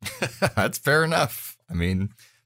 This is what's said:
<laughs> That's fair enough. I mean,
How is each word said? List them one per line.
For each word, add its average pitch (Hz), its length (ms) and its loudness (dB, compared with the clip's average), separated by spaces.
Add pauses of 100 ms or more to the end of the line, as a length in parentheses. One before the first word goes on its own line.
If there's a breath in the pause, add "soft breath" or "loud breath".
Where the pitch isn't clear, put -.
(100)
<laughs> - 440 -2
That's 104 240 0
fair 151 260 4
enough. - 520 -2 (120)
I 170 60 -8
mean, 92 360 0 (360 soft breath)